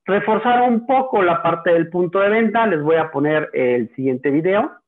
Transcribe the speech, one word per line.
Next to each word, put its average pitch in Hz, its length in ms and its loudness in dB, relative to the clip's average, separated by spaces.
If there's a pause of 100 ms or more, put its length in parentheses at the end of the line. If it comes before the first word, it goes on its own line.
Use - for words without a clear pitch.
reforzar 220 580 0
un 233 240 0
poco 254 360 0
la 175 200 0
parte 170 300 0
del 165 160 2
punto 175 300 -2
de 196 100 2
venta, 226 380 0
les 160 160 -2
voy 160 140 2
a 156 140 -2
poner 151 440 -2
el 123 400 -2
siguiente 131 360 -4
video. 185 420 -2 (160)